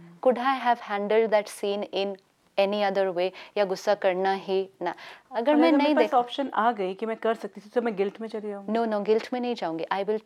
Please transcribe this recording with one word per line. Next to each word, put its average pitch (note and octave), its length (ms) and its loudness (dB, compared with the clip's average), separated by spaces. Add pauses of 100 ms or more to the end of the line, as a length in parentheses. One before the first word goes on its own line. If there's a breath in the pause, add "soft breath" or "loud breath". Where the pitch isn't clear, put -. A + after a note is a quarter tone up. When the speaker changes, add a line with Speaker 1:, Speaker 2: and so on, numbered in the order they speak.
(260)
Speaker 1:
Could A#3+ 120 4
I B3+ 240 0
have A#3+ 160 4 (120)
handled G#3 420 2
that G#3 140 2
scene G3+ 480 -6
in G3 220 -2 (420)
any G3 340 2
other F#3+ 220 0
way?" F3+ 160 0 (260 loud breath)
या G#3 80 2
गुस्सा F#3+ 300 0
करना F#3+ 380 0
ही F#3+ 360 -2 (140)
ना, E3+ 120 -4 (380 loud breath)
अगर A#3+ 200 0
Speaker 2:
और D4+ 60 6
Speaker 1:
मैं D#4+ 100 6
Speaker 2:
अगर D4+ 80 6
मेरे - 0 -
Speaker 1:
नहीं D4 180 4
Speaker 2:
पास D#4 80 4
Speaker 1:
देख- D#4 120 2
Speaker 2:
option B3+ 400 0
आ A3+ 180 2
गई F#3+ 220 -4
कि A3 120 -6
मैं A3 100 -6
कर A3 180 -2
सकती G#3+ 260 -10
थी, G#3 80 -20
तो A#3+ 140 -2
मैं A#3 140 -2
guilt G3 240 -2
में A3+ 80 -8
चली G#3+ 200 -8
जाऊँगी। G3+ 240 -6
Speaker 1:
No, A#3 140 0
no, G#3+ 160 -2
guilt G#3+ 300 2
में B3 80 -4
नहीं A#3+ 140 -2
जाऊँगी। E3 300 -4
I G3 200 -2
will G#3+ 220 -2